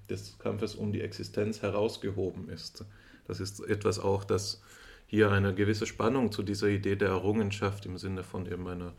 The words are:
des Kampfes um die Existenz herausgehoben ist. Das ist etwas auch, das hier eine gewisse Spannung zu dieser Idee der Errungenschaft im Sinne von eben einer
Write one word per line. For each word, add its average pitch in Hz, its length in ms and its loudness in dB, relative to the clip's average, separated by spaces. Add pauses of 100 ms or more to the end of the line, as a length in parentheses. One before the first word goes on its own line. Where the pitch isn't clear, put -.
des 101 300 -8
Kampfes 107 360 -4
um 104 180 -2
die 107 80 -2
Existenz - 640 -4
herausgehoben 98 840 -2
ist. - 360 -12 (420)
Das - 140 -8
ist 98 200 -6
etwas 101 380 0
auch, 98 260 2
das - 380 -2 (440)
hier 104 240 6
eine 98 240 6
gewisse 104 320 2
Spannung 120 460 2
zu - 100 -4
dieser 104 260 0
Idee 98 280 2
der 101 120 2
Errungenschaft 98 800 2
im 92 120 -6
Sinne 95 240 -4
von 95 240 -6
eben 90 200 -6
einer 87 320 -6